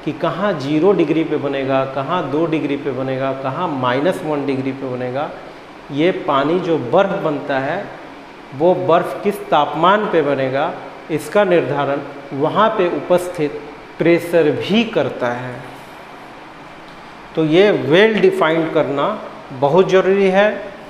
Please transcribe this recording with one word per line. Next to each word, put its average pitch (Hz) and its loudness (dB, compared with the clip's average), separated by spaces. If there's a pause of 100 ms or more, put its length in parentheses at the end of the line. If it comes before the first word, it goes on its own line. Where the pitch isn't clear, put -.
कि 151 -4
कहाँ 170 -2
ज़ीरो 156 2
डिग्री 160 2
पे 151 -2
बनेगा, 135 0
कहाँ 143 -4
दो 156 0
डिग्री 143 0
पे 139 -4
बनेगा, 131 -2
कहाँ 143 -4
माइनस 135 0
वन 147 -2
डिग्री 135 -2
पे 135 -8
बनेगा। 127 -6 (600)
ये 156 2 (160)
पानी 147 2
जो 151 -2
बर्फ़ 185 2
बनता 143 -2
है, 151 -4 (720)
वो 170 4 (120)
बर्फ़ 170 0
किस 202 -4
तापमान 165 2
पे 175 2
बनेगा, 139 0 (380)
इसका 202 0
निर्धारण 143 0 (340)
वहाँ 156 2
पे 175 0
उपस्थित 156 -2 (360)
प्रेशर 165 2
भी 196 2
करता 131 -2
है। 123 -8 (1700)
तो 160 0
ये 165 4
well 190 4
डिफाइंड 165 2
करना 147 0 (380)
बहुत 165 4
ज़रूरी 190 4
है, 202 2 (160)